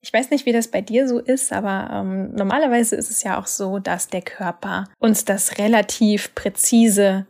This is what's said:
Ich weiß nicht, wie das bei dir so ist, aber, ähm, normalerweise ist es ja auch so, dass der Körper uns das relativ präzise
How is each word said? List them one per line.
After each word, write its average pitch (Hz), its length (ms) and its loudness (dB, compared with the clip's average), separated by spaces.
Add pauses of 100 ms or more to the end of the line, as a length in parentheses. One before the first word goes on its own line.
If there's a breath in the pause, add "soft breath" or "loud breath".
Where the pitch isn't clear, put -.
Ich - 120 -14
weiß 254 180 0
nicht, 285 160 0
wie 240 60 2
das 233 160 2
bei - 120 -2
dir 233 260 0
so 240 120 0
ist, 254 340 0
aber, 196 400 -4
ähm, 196 420 -4
normalerweise 233 640 2
ist - 140 -6
es - 120 -4
ja 196 160 -4
auch 190 80 -8
so, 196 340 -4
dass 180 280 -4
der 180 140 -6
Körper 190 680 -8 (100)
uns 220 280 2
das 196 320 -2
relativ 208 760 2
präzise 196 960 2